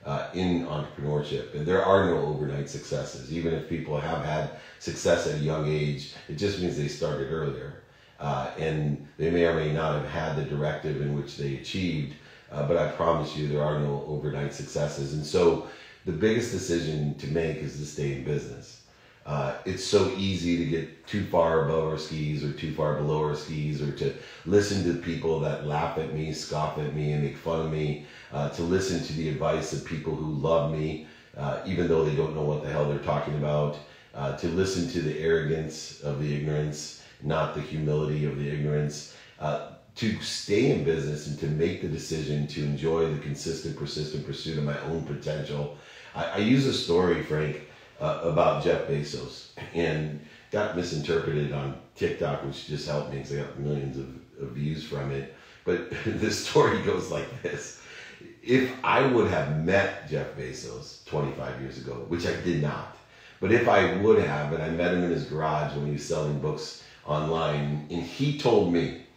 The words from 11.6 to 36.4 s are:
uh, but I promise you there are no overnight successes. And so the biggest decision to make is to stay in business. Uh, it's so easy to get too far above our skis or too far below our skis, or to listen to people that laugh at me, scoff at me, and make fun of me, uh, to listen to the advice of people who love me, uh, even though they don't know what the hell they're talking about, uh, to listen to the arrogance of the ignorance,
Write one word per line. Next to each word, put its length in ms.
uh, 160
but 80
I 160
promise 440
you 120
there 160
are 160
no 260
overnight 480
successes. 600
And 120
so 420
the 60
biggest 400
decision 640
to 100
make 320
is 180
to 80
stay 300
in 100
business. 520
Uh, 400
it's 180
so 320
easy 400
to 80
get 420
too 200
far 400
above 180
our 140
skis 440
or 80
too 220
far 220
below 280
our 140
skis, 460
or 100
to 220
listen 380
to 180
people 360
that 280
laugh 320
at 160
me, 180
scoff 460
at 160
me, 180
and 100
make 140
fun 300
of 40
me, 360
uh, 180
to 120
listen 420
to 80
the 160
advice 460
of 100
people 300
who 180
love 400
me, 340
uh, 300
even 220
though 180
they 100
don't 180
know 80
what 200
the 80
hell 180
they're 120
talking 340
about, 420
uh, 240
to 100
listen 400
to 140
the 160
arrogance 840
of 220
the 120
ignorance, 680